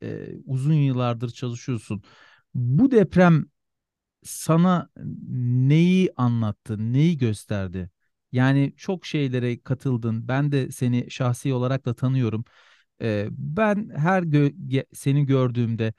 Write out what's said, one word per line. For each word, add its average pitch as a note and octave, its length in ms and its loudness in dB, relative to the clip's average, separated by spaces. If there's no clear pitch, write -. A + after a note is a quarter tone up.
e, A2 260 -10
uzun C3+ 280 0
yıllardır B2 560 0
çalışıyorsun. A#2+ 720 -6
Bu C3+ 360 2
deprem F3+ 560 4
sana E3+ 760 0
neyi C3+ 1200 2
anlattı, A2+ 760 -2
neyi D3+ 260 4
gösterdi? G2 720 -4
Yani C#3 440 2
çok - 300 -6
şeylere B2 540 -2
katıldın. A#2 680 -4
Ben C#3+ 240 0
de C3+ 180 0
seni B2 400 -2
şahsi B2+ 440 -2
olarak B2+ 320 -2
da A#2+ 80 -2
tanıyorum. B2 500 0
Ee, G#2+ 280 -2
ben G3 640 -2
her F3+ 260 2
gö-, D3 460 0
ge-, C3 240 -2
seni C#3 340 0
gördüğümde A#2 720 0